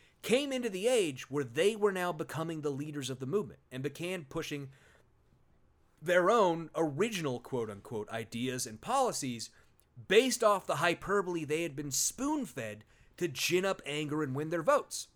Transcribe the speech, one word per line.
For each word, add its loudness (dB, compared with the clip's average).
came 2
into -2
the -2
age 2
where 0
they 2
were 2
now 0
becoming -4
the -2
leaders -6
of -8
the -6
movement -2
and -6
began -6
pushing -8
their 6
own 4
original 0
quote-unquote -6
ideas -4
and -10
policies -2
based 6
off 4
the 0
hyperbole 0
they 0
had -6
been -6
spoon-fed -4
to -2
gin 0
up -2
anger -2
and -2
win -4
their 0
votes. 2